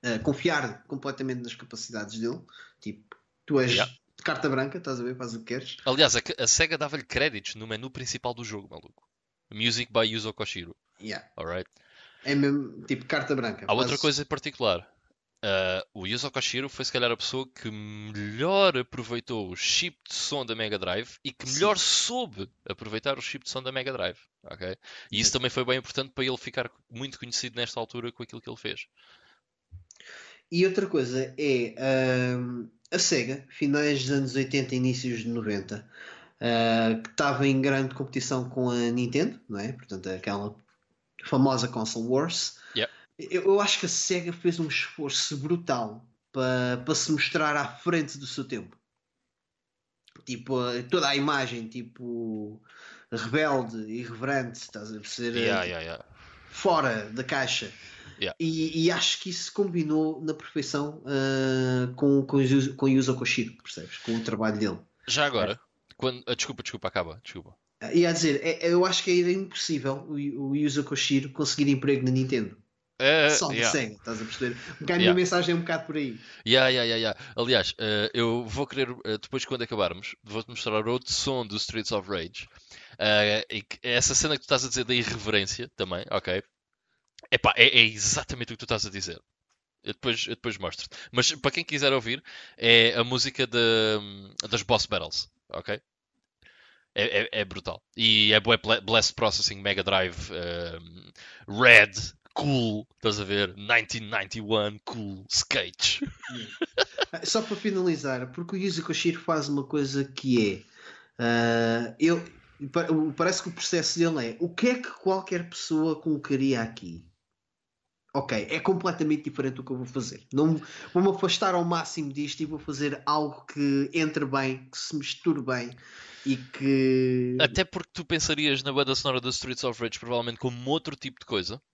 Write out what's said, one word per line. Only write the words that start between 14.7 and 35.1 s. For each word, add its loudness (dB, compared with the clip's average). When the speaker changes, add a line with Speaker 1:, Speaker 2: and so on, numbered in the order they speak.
Speaker 2:
Ah, 0
o -8
Yuzo -4
Koshiro -4
foi, -10
se -4
calhar, 2
a 2
pessoa -6
que -12
melhor 0
aproveitou -4
o -8
chip 0
de -8
som -2
da -4
Mega -2
Drive -6
e -8
que -14
Speaker 1:
Sim. -4
Speaker 2:
melhor 4
soube 0
aproveitar -6
o -12
chip -10
de -10
som -6
da -8
Mega -6
Drive, -4
ok? -10
E 0
isso 4
Speaker 1:
Sim. -4
Speaker 2:
também -2
foi -2
bem 0
importante -8
para -6
ele -2
ficar -8
muito -12
conhecido -8
nesta -4
altura -8
com -14
aquilo -14
que -14
ele -12
fez. -8
Speaker 1:
E 4
outra 0
coisa 0
é, 0
ahm, -4
a -2
SEGA, 0
finais 2
dos -2
anos 0
oitenta, 0
inícios 0